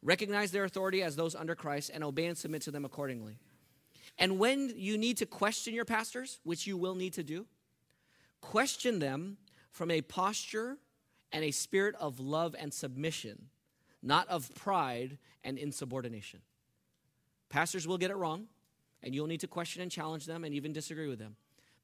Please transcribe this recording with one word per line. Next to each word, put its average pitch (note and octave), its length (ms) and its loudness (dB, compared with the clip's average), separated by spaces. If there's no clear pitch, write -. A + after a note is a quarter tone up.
Recognize G3+ 480 4
their G3 120 2
authority F#3+ 380 2
as D#3+ 140 0
those E3 180 0
under D#3+ 220 -4
Christ D3 380 -4
and D#3 100 -4
obey D3 220 0
and E3+ 120 -2
submit D#3 260 -4
to D#3 80 -6
them C#3+ 140 -4
accordingly. B2 540 -6
And F#3+ 200 6
when B3+ 380 4
you G3+ 220 0
need A3+ 200 4
to G#3+ 80 2
question G#3+ 480 0
your A#3 120 0
pastors, A#3 580 -2
which E3 240 -2
you G3 100 -2
will F#3 180 0
need F#3 180 -2
to F3 100 -4
do, E3 240 -6
question A#3+ 580 4
them D#3 380 0
from E3+ 200 -2
a D#3+ 100 4
posture G#3+ 760 -2
and D#3 120 0
a D3+ 80 2
spirit G3 480 2
of C#3 200 -2
love D3+ 380 0
and D3 160 -6
submission, C3 760 -4
not D3 280 6
of D#3 260 -2
pride C3+ 640 0
and C#3 140 -6
insubordination. B2 840 -6
Pastors E3 380 2
will F#3 100 2
get F3+ 120 2
it G3 60 -2
wrong, F3+ 320 -2
and B2+ 100 -4
you'll D3 140 0
need E3 140 -2
to F3+ 60 -4
question E3+ 340 -4
and F3+ 100 -4
challenge D#3 340 -4
them E3 180 -6
and D3+ 100 -4
even C#3+ 200 -2
disagree D#3 340 -4
with B2+ 120 -4
them. G#2+ 160 -12